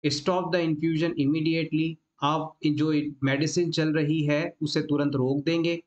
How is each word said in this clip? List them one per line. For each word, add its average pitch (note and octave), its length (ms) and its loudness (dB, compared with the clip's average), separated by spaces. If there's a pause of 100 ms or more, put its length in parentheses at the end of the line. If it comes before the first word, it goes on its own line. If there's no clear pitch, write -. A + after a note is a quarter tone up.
Stop F3+ 480 0
the F3+ 80 2
infusion E3 600 0
immediately, D#3+ 680 0 (340)
आप D3+ 340 -2 (100)
जो D3+ 260 2 (320)
मेडिसिन D3 460 0
चल D#3 240 0
रही D#3 300 0
है D3 380 0
उसे D3+ 200 -2
तुरंत C#3+ 320 0
रोक C#3 300 0
देंगे। E3 420 0